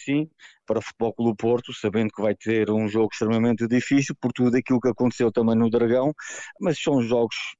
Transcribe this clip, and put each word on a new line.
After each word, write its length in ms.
sim 240
para 140
o 20
Futebol 320
Clube 180
do 40
Porto, 380
sabendo 420
que 60
vai 140
ter 340
um 180
jogo 240
extremamente 560
difícil 540
por 100
tudo 240
aquilo 240
que 80
aconteceu 440
também 240
no 140
Dragão, 440
mas 200
são 200
jogos 340